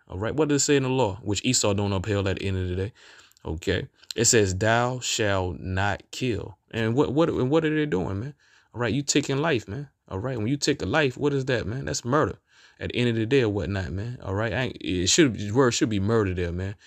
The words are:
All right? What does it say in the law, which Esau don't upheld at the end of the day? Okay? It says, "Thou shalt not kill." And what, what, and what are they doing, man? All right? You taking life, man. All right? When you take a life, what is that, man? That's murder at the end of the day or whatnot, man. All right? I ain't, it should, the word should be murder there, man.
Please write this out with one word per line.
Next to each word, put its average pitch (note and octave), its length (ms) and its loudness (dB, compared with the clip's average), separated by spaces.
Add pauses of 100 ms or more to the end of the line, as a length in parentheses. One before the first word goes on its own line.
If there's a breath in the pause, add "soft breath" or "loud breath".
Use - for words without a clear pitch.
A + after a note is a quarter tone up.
All F#2 100 -8
right? G#2+ 160 -4
What C#3+ 140 2
does C#3+ 140 4
it - 40 0
say D3 100 6
in C3+ 60 4
the B2+ 80 0
law, A#2+ 320 0
which G2+ 220 -2
Esau A#2 280 2
don't G2+ 220 0
upheld G2 340 0
at F#2+ 120 -2
the - 60 -4
end F#2+ 120 -2
of F#2 100 -2
the F2+ 80 -4
day? F#2+ 160 -4 (540 loud breath)
Okay? F2 420 -2 (260 loud breath)
It A#2 120 0
says, G2+ 280 4
"Thou A#2 460 0
shalt G2 600 -2
not F#2+ 500 -2
kill." G2+ 480 -6 (120)
And A2+ 240 0
what, C3 200 2
what, D#3 160 2
and A#2 180 0
what D#3+ 160 2
are D3+ 100 0
they D3+ 120 0
doing, G2 340 -2
man? C#3+ 140 -8 (400 soft breath)
All A2+ 80 -4
right? A2+ 100 2
You C3 80 0
taking C#3+ 380 0
life, D3 280 0
man. C#3 220 -10 (200)
All F#2+ 100 -6
right? B2 180 -4
When G#2+ 120 -2
you C#3+ 100 0
take C#3+ 240 0
a - 40 -2
life, C3+ 300 0
what C#3 160 0
is C3+ 140 -2
that, B2 200 0
man? C3 200 -6
That's D3 180 -4
murder B2 340 0 (420 soft breath)
at F#2+ 120 -6
the - 60 -4
end B2 100 2
of A#2 80 0
the A2 100 0
day C3+ 160 4
or A2 60 4
whatnot, F#2+ 420 -2
man. G#2+ 320 -8
All F#2+ 120 -4
right? A2 180 -2
I B2 120 -2
ain't, - 160 -6
it F2+ 280 -2
should, C3+ 280 4
the G2+ 140 -6
word A#2+ 220 4
should C#3 160 0
be G#2 120 0
murder G2+ 340 2
there, F2 180 -2
man. F#2+ 220 -4 (120 loud breath)